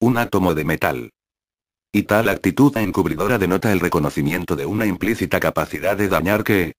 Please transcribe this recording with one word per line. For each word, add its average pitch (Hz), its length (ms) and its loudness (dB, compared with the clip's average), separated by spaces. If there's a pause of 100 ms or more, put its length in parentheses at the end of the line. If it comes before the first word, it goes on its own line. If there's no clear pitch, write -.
un 117 180 2
átomo 95 340 0
de 76 140 -2
metal. 71 460 -4 (800)
Y 101 120 0
tal 107 260 2
actitud 139 480 2
encubridora 95 640 0
denota 95 340 2
el 92 80 2
reconocimiento 82 760 -2
de 71 120 -6
una 107 180 -2
implícita 95 560 -2
capacidad 80 560 -2
de 101 120 0
dañar 92 360 2
que, 92 340 0